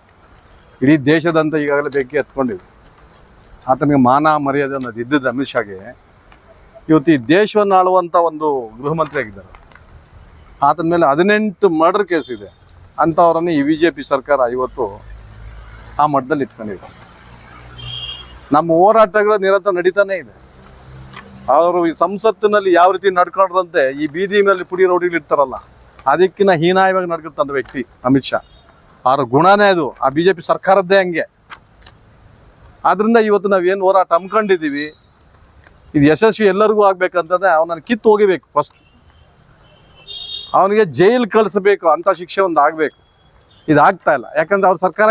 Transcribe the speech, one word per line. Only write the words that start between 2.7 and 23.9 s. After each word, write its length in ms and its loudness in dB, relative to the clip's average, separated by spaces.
ಆತನಿಗೆ 400 0
ಮಾನ 180 2
ಮರ್ಯಾದೆ 320 -4
ಅನ್ನೋದು 220 -12
ಇದ್ದಿದ್ದು 280 -2
ಅಮಿತ್ 260 -6
ಶಾಗೆ. 240 -6
ಇವತ್ತು 240 4
ಈ 60 2
ದೇಶವನ್ನು 440 0
ಆಳುವಂಥ 340 0
ಒಂದು 180 -4
ಗೃಹ 120 -4
ಮಂತ್ರಿ 300 -4
ಆಗಿದ್ದಾರೆ. 280 -16
ಆತನ 320 0
ಮೇಲೆ 180 2
ಹದಿನೆಂಟು 560 0
ಮರ್ಡರ್ 300 0
ಕೇಸ್ 260 -4
ಇದೆ. 120 -16
ಅಂಥವರನ್ನು 480 2
ಈ 180 0
ಬಿ 80 0
ಜೆ 140 0
ಪಿ 120 -8
ಸರ್ಕಾರ 280 0
ಇವತ್ತು 300 -4
ಆ 60 2
ಮಟ್ಟದಲ್ಲಿ 400 -2
ಇಟ್ಕೊಂಡಿದೆ. 420 -14
ನಮ್ಮ 180 2
ಹೋರಾಟಗಳು 720 4
ನಿರಂತರ 260 0
ನಡೀತಾನೆ 520 0
ಇದೆ. 120 -20
ಅವರು 260 2
ಈ 100 -4
ಸಂಸತ್ತಿನಲ್ಲಿ 800 0
ಯಾವ 180 6
ರೀತಿ 220 -2
ನಡ್ಕೊಂಡ್ರಂತೆ 640 0